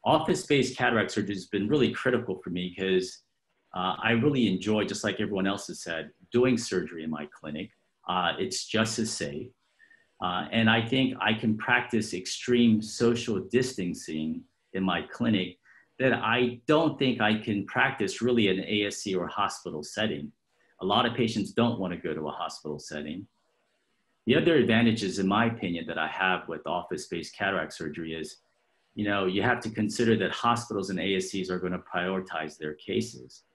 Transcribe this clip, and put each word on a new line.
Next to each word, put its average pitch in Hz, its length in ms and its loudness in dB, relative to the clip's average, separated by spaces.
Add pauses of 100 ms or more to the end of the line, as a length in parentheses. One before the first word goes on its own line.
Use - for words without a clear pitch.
Office-based 147 720 2
cataract 117 360 2
surgery 101 240 -2
has 92 100 -8
been 101 220 -2
really 131 240 4
critical 110 520 -2
for 92 60 -8
me 90 260 -4
'cause, 95 440 0 (560)
uh, 92 260 -2
I 117 120 2
really 123 340 4
enjoy, 98 380 2
just 95 180 -6
like 101 160 -2
everyone 98 260 0
else 98 220 -2
has 85 160 -12
said, 80 260 -6 (220)
doing 123 260 4
surgery 85 460 -4
in 80 80 -6
my 76 160 -6
clinic. 78 420 -10 (400)
Uh, 87 300 0
it's - 260 -4
just 110 320 0
as 110 140 -2
safe. 73 400 -8 (720)
Uh, 90 320 -2
and 113 160 6
I 113 120 6
think 127 380 0
I 104 140 2
can 110 240 0
practice 120 560 0
extreme 113 680 2
social 117 580 0
distancing 85 1000 -2 (300)
in 95 100 -4
my 90 200 0
clinic 104 560 -2 (420)
that 131 140 4
I 120 520 0
don't 156 320 4
think 127 220 2
I 107 200 6
can 101 260 -2
practice 127 560 0
really 117 260 4
in 95 120 2
an 98 60 -6
A 104 200 0
S 101 140 -6
C 95 160 -4
or 85 120 -2
hospital 85 560 -4
setting. 76 480 -4 (480)
A - 60 -6
lot 104 200 2
of 117 80 0
patients 110 380 0
don't 117 260 2
wanna 90 200 -4
go 78 160 -6
to 76 160 -4
a - 20 -6
hospital 76 480 -8
setting. 76 480 -10 (1000)
The 127 120 6
other 165 180 4
advantages, 110 640 4
in 95 80 2
my 107 200 4
opinion, 87 400 -4
that 82 100 -4
I 80 100 -2
have 92 400 0
with 80 180 -8
office-based 85 720 -6
cataract 95 380 -2
surgery 80 400 -8
is, 80 240 -8 (580)
you 107 80 -2
know, 101 220 0
you 92 160 2
have 120 200 2
to - 80 -6
consider 113 480 2
that 92 140 0
hospitals 117 580 -2
and 92 120 -4
A 95 160 0
S 95 140 -4
Cs 90 180 -4
are 90 100 -2
gonna 90 200 -4
prioritize 90 800 -6
their 76 180 -6
cases. 101 680 -6 (120)